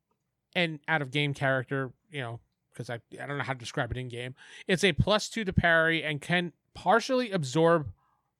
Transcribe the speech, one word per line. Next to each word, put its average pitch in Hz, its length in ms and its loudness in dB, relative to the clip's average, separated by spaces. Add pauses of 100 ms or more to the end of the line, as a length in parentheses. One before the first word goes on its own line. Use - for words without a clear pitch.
(560)
an 165 320 -2
out-of-game 147 480 0
character, 135 560 -2 (200)
you 143 100 -10
know, 117 180 -8 (340)
'cause - 160 -12
I, 120 100 -8 (220)
I 127 40 -10
don't 143 120 -6
know 135 60 -2
how 139 100 -4
to 127 60 -8
describe 117 320 -4
it 120 60 -4
in-game. 127 360 -8 (320)
It's 151 200 0
a 180 80 4
plus 202 360 2
two 226 140 -6
to 180 80 -4
parry 165 520 4
and 147 180 -4
can 175 320 -2 (200)
partially 233 580 2
absorb 160 600 2 (480)